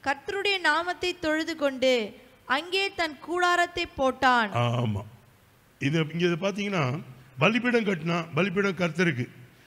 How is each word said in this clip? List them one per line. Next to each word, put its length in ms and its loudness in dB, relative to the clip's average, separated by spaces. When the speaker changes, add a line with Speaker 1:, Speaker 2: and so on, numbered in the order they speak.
Speaker 1:
கர்த்தருடைய 560 -2
நாமத்தை 580 0
தொழுது 380 -2
கொண்டு 580 0
அங்கே 460 -2
தன் 260 -4
கூடாரத்தை 680 0
போட்டான். 560 2
Speaker 2:
ஆமா, 480 0
இது 340 0
இங்க 140 0
இதை 140 2
பார்த்தீங்கன்னா, 600 -2
பலிபீடம் 460 2
கட்டினா, 400 -2
பலிபீடம் 420 2
கர்த்தருக்கு, 520 0